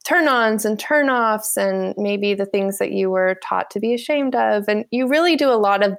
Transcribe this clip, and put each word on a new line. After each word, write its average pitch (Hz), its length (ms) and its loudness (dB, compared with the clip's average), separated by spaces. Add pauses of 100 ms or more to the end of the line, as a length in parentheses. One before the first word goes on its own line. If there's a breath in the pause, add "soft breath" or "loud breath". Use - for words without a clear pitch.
turn-ons 240 600 2
and 214 140 -2
turn-offs 240 760 0
and 190 400 -2
maybe 202 360 -2
the 196 120 -2
things 196 320 -2
that - 140 -4
you 190 180 0
were 185 340 0
taught - 280 -4
to 208 80 -8
be 226 140 0
ashamed 262 420 -2
of. 214 320 0
And 214 240 -2
you 247 160 0
really 320 280 2
do 285 140 2
a 240 80 4
lot 202 240 2
of 196 180 2